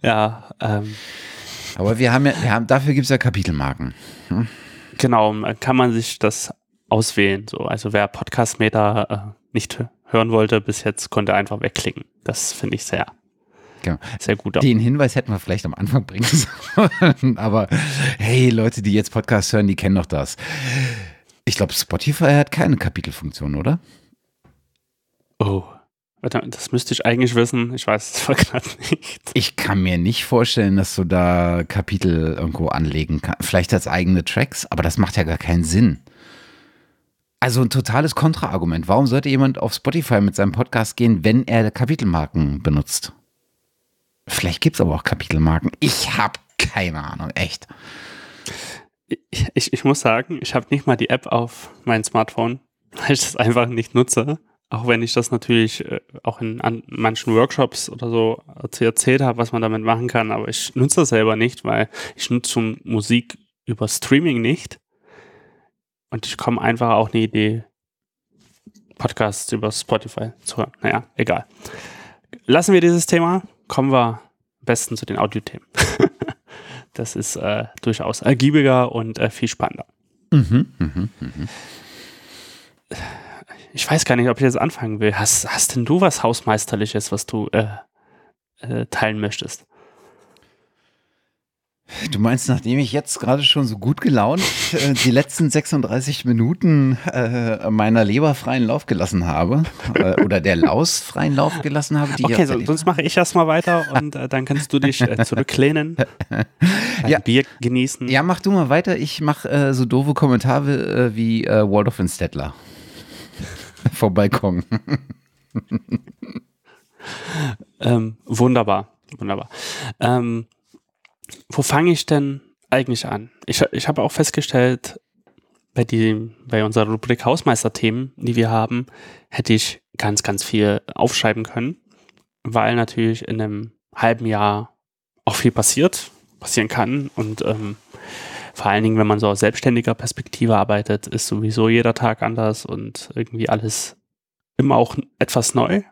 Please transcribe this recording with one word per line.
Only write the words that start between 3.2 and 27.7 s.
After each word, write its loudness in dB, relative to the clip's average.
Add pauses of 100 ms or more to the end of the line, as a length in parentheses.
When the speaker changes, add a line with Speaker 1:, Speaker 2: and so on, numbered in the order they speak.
Speaker 2:
Hm? -2 (500)
Speaker 1:
Genau, 4 (240)
kann 0
man 4
sich -2
das -2 (380)
auswählen. 2
So. -10
Also -6
wer 2
Podcast-Meter, 0
äh, -8
nicht -6
hö-, -4 (200)
hören 2
wollte 4
bis -6
jetzt, -4
konnte 0
einfach 0
wegklicken. -4 (180)
Das -6
finde -6
ich -8
sehr, -4 (760)
Speaker 2:
Genau. -4 (220)
Speaker 1:
sehr 0
gut. -2
Speaker 2:
Den 4
Hinweis 2
hätten -2
wir -2
vielleicht -6
am -6
Anfang 0
bringen -4
<laughs> -2
sollen. 4
Aber 0 (520)
hey, 4
Leute, 2
die 2
jetzt 2
Podcast 0
hören, 4
die 2
kennen 2
doch 2
das. -4 (1080)
Ich 0
glaub, 0
Spotify 0
hat 4
keine 2
Kapitelfunktion, -6
oder? 0 (1600)
Speaker 1:
Oh, -2 (580)
warte, -4
das -12
müsste -2
ich -6
eigentlich 2
wissen. 0